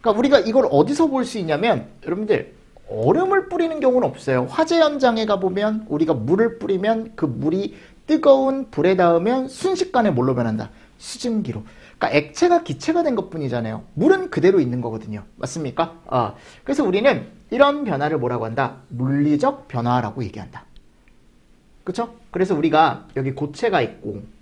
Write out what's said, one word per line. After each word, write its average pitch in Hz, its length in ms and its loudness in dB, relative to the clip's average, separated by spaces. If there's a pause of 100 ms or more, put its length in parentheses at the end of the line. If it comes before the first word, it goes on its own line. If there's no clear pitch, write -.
그러니까 220 180 2
우리가 269 200 4
이걸 226 300 2
어디서 262 380 4
볼 262 180 -2
수 233 140 -10
있냐면, 160 480 0 (180)
여러분들, 196 540 -2 (320)
얼음을 370 580 2
뿌리는 330 300 -2
경우는 254 280 2
없어요. 127 420 -2
화재 330 300 0
현장에 262 480 2
가보면 208 640 -2
우리가 156 260 0
물을 196 420 0
뿌리면 220 580 -2
그 165 100 -2
물이 156 500 -4 (320)
뜨거운 269 640 2
불에 180 240 2
닿으면 185 520 2
순식간에 359 600 -2
뭘로 131 240 0
변한다? 110 380 -4 (260)
수증기로. 175 640 -6 (360)
그러니까 - 180 0
액체가 339 460 2
기체가 330 400 -2
된 285 120 0
것뿐이잖아요. 120 680 -6 (100)
물은 190 380 2
그대로 185 280 4
있는 123 220 -2
거거든요. 107 420 -8 (120)
맞습니까? 160 720 -6
아, 117 260 -2 (300)
그래서 277 200 -2
우리는 202 440 2 (240)
이런 285 320 4
변화를 156 340 -2
뭐라고 120 280 -2
한다? 120 320 -4 (100)
물리적 147 800 0
변화라고 120 560 -2
얘기한다. - 420 -14 (1160)
그쵸? 226 320 -8 (160)
그래서 185 240 0
우리가 156 520 2 (100)
여기 135 160 -2
고체가 147 480 -2
있고 - 420 -8 (180)